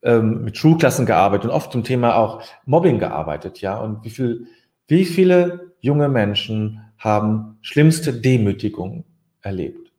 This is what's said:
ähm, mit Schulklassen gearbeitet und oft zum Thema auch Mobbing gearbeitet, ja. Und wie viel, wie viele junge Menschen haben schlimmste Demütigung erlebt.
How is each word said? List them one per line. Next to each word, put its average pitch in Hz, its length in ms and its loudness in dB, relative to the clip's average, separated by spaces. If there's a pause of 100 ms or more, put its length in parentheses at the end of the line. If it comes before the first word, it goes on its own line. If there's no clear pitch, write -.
ähm, 113 420 0
mit 107 140 -8
Schulklassen 156 480 2
gearbeitet 98 400 2
und 131 100 -4
oft - 160 -4
zum 120 140 -4
Thema 120 320 0
auch 110 260 -2 (220)
Mobbing 147 340 2
gearbeitet, 78 600 -8
ja. 98 160 -4
Und 110 260 -10
wie 110 60 -14
viel, 117 380 -6 (400)
wie 180 180 4
viele 180 760 2
junge 147 300 0
Menschen 107 880 -2
haben 107 640 -2
schlimmste 156 500 2
Demütigung 110 920 -2 (340)
erlebt. 92 580 -10